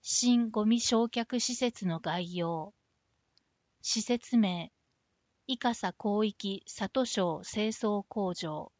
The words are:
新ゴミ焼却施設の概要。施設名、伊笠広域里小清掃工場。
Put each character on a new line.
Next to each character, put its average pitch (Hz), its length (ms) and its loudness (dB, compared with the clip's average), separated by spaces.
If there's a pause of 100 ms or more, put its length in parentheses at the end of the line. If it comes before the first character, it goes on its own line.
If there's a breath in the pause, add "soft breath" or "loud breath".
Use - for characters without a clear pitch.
新 240 480 2
ゴ 214 160 0
ミ 233 140 6
焼 233 320 2
却 233 280 -2
施 240 160 -2
設 240 300 -2
の 180 140 0
概 175 360 -4
要。 170 380 -2 (1080)
施 - 200 -2
設 240 360 0
名、 180 340 2 (760)
伊 262 120 -4
笠 233 400 -2
広 214 300 2
域 196 380 -6
里 240 400 -2
小 175 380 0
清 214 240 -2
掃 208 400 -2
工 190 260 -2
場。 156 460 -6